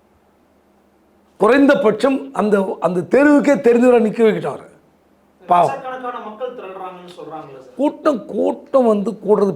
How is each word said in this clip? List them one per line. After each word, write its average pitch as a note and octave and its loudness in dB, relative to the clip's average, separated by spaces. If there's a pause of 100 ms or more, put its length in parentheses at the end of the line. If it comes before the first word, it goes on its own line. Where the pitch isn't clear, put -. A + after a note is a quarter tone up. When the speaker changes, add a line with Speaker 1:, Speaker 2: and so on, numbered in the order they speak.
(1400)
Speaker 1:
குறைந்தபட்சம் B3+ 2
அந்த, G3+ 0
அந்த F3 -2
தெருவுக்கே C#4+ 2
தெரிஞ்சவரை A#3+ 4
நிக்க A3+ -2
வைக்கட்டும் E3+ 0
அவரு. - -18 (760)
பாவம். F3 2
Speaker 2:
லட்சக்கணக்கான B3+ -12
மக்கள் G#3+ -12
திரள்றாங்கன்னு F#3 -16
சொல்றாங்களே D3+ -18
சார். - -20
Speaker 1:
கூட்டம், C#4+ -2
கூட்டம் B3+ -2
வந்து G3+ 0
கூடுறது G3 0